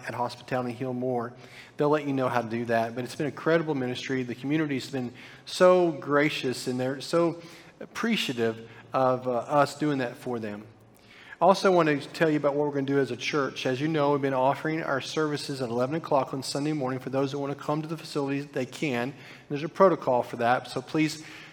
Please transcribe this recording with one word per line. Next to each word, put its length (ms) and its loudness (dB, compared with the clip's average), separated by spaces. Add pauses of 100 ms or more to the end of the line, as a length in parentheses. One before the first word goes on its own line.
at 80 -8
Hospitality 560 -4
and 80 -10
Heal 140 -6
more. 400 -2 (440)
They'll 140 2
let 160 2
you 60 -2
know 160 2
how 120 2
to 80 -2
do 180 -4
that, 280 2
but 80 -4
it's 140 -8
been 100 -2
an 60 -4
incredible 420 2
ministry. 480 -4
The 140 -6
community's 520 -2
been 240 -4 (320)
so 460 6
gracious, 800 0
and 100 -2
they're 220 -2
so 420 0 (380)
appreciative 760 -2 (360)
of, 340 2
uh, 60 0
us 440 2
doing 220 0
that 180 -2
for 220 -6
them. 240 -8 (800)
I 20 4
also 280 6
want 160 6
to 80 4 (140)
tell 200 2
you 60 4
about 180 2
what 140 0
we're 60 -4
gonna 120 0
do 140 2
as 100 2
a 60 -6
church. 500 -2
As 140 0
you 80 0
know, 240 2
we've 100 2
been 100 0
offering 520 0
our 160 0
services 600 -2
at 80 -4
eleven 280 0
o'clock 360 0
on 120 -6
Sunday 280 -2
morning. 280 -2
For 100 -10
those 220 0
that 80 -4
wanna 160 -4
come 260 -4
to 60 -8
the 80 -8
facilities, 500 -4
they 200 -4
can. 460 -2 (360)
There's 160 -4
a 40 -4
protocol 540 6
for 140 -8
that, 320 2
so 120 -6
please 440 0 (280)